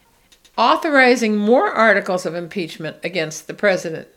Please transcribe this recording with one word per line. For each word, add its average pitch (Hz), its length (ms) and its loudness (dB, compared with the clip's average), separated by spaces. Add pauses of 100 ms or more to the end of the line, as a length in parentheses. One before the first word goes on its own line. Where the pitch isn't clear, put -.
(560)
authorizing 254 800 2
more 247 340 2
articles 196 560 2
of 160 80 -6
impeachment 165 720 -10
against 165 420 -6
the - 80 -12
president, 180 640 -2